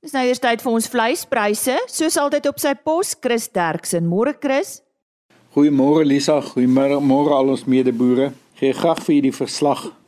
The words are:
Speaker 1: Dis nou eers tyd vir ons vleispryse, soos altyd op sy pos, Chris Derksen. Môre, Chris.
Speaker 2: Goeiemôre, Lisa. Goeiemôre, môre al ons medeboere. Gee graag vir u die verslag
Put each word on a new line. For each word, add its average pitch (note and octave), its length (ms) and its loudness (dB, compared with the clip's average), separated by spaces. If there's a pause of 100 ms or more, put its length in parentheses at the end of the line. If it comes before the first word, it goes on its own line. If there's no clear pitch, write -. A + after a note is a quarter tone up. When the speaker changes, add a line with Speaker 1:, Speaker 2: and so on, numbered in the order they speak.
Speaker 1:
Dis D4+ 120 -18
nou C4 120 0
eers B3 140 0
tyd A#3 220 0
vir B3 100 -2
ons A3+ 180 -2
vleispryse, A#3+ 960 0
soos D#4+ 320 -2
altyd C#4+ 300 0
op C#4+ 120 -4
sy C#4+ 140 0 (100)
pos, D#4+ 380 -2
Chris A#3 300 -2
Derksen. E3+ 560 -2
Môre, G#3+ 320 0
Chris. C#4+ 420 -4 (720)
Speaker 2:
Goeiemôre, D3 520 4
Lisa. C#3+ 360 2
Goeiemôre, C3+ 580 2
môre C#3+ 320 2
al C3+ 180 2
ons C3 160 -2
medeboere. B2+ 680 2 (220)
Gee C3+ 180 0
graag E3 260 0
vir D#3 160 0
u C#3+ 60 4
die C3 100 0
verslag C#3 500 -2 (260)